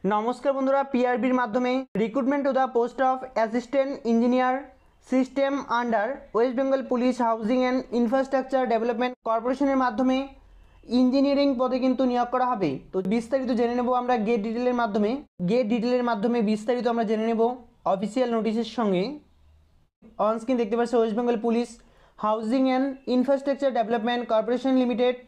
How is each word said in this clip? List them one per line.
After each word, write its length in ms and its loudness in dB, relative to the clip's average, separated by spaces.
নমস্কার 400 -2
বন্ধুরা, 300 2
পিআরবির 500 0
মাধ্যমে 520 0
recruitment 500 0
to 100 2
the 80 2
post 240 0
of 60 0
assistant 480 -2
engineer 420 2
system 420 0
under 280 0
West 220 2
Bengal 240 0
Police 340 0
Housing 440 0
and 100 0
Infrastructure 720 0
Development 400 -2
কর্পোরেশনের 500 0
মাধ্যমে 500 0
ইঞ্জিনিয়ারিং 600 4
পদে 200 0
কিন্তু 320 2
নিয়োগ 220 0
করা 120 0
হবে। 340 -2
তো 60 -4
বিস্তারিত 460 -2
জেনে 160 0
নেব 140 0
আমরা 140 0
গেট 200 2
ডিটেলের 340 -2
মাধ্যমে। 300 0
গেট 240 2
ডিটেলের 360 0
মাধ্যমে 320 0
বিস্তারিত 520 -2
আমরা 100 0
জেনে 280 0
নেব 100 0
অফিসিয়াল 520 0
নোটিশের 400 -2
সঙ্গে। 260 2
On 140 0
screen 200 0
দেখতে 160 0
পাচ্ছ 240 0
West 160 0
Bengal 280 0
Police 280 0
Housing 400 0
and 100 2
Infrastructure 640 0
Development 420 -2
Corporation 500 0
Limited 340 2